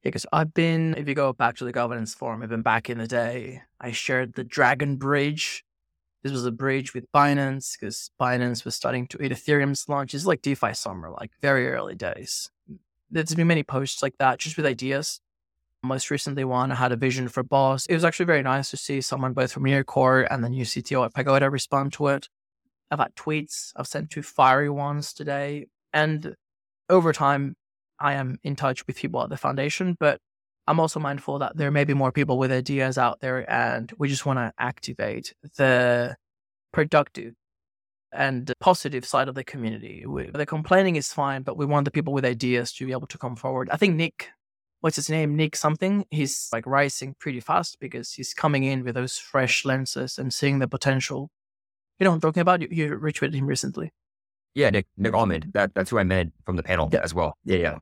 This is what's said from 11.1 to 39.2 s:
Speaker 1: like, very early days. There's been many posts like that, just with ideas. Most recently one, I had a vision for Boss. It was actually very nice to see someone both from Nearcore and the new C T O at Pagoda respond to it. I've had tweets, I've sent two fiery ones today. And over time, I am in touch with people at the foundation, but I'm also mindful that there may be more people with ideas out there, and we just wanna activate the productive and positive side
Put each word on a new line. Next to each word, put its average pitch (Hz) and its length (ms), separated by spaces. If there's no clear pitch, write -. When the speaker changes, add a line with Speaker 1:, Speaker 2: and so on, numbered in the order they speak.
Speaker 1:
like, - 200
very 135 280
early 104 260
days. - 540
There's 160 220
been 165 120
many 160 160
posts - 380
like 135 160
that, 131 220
just 156 180
with 151 80
ideas. 135 560
Most 131 260
recently 139 340
one, 127 280
I 127 40
had 127 160
a 120 60
vision 127 300
for 127 160
Boss. 135 420
It 185 80
was 165 100
actually 170 220
very 156 160
nice 135 300
to 147 60
see 139 240
someone 131 320
both 127 180
from 139 120
Nearcore 135 680
and 127 140
the 120 60
new 127 160
C 123 160
T 139 140
O 127 80
at 113 100
Pagoda 135 360
respond 139 440
to 147 140
it. 139 220
I've 151 100
had - 160
tweets, - 600
I've 135 120
sent 151 220
two 147 120
fiery 139 480
ones 143 440
today. 143 540
And 151 420
over 170 240
time, 139 420
I 143 140
am 135 300
in 143 120
touch 131 320
with 139 100
people - 240
at - 80
the - 80
foundation, 143 640
but 147 200
I'm 160 120
also 160 200
mindful 143 400
that 139 160
there 147 160
may 147 120
be 143 100
more 135 180
people 143 260
with 131 140
ideas 131 460
out 120 220
there, 127 320
and 120 460
we 143 120
just 139 160
wanna 127 320
activate 123 760
the 123 580
productive 147 640
and 135 480
positive 147 460
side 131 220